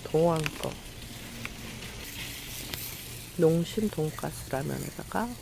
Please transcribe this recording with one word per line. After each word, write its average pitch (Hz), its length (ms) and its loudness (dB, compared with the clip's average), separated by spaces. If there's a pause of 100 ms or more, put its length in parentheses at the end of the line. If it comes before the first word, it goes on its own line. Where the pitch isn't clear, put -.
동원 165 340 6 (220)
거. - 100 -2 (2750)
농심 170 520 6
돈가스 156 640 -2
라면에다가 143 760 -2 (140)